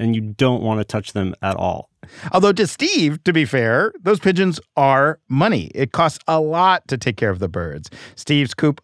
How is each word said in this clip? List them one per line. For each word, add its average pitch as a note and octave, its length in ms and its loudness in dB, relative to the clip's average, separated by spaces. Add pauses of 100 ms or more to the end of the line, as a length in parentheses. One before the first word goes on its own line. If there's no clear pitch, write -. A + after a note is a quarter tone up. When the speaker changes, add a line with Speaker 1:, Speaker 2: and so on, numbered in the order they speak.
Speaker 1:
and A2+ 160 0
you A2 60 -4
don't B2 400 0
wanna A2 220 -2
touch - 280 -6
them F#2+ 300 -4
at G2 140 -2
all. - 340 -4 (420)
Speaker 2:
Although G3 200 6
to G3 140 0
Steve, F3 580 -2
to F3+ 80 2
be D#3+ 120 2
fair, B2+ 560 0
those F#3+ 200 0
pigeons F#3 400 0 (160)
are C#3 420 4 (100)
money. C#3 460 0
It C3+ 180 -2
costs E3 360 0
a D#3+ 120 2
lot E3+ 480 0
to C3+ 80 -4
take A#2 200 -4
care A2+ 120 0
of F#2 120 -2
the F#2+ 80 -4
birds. D#2 420 -10 (240)
Steve's C#3+ 400 -2
coop D3+ 300 0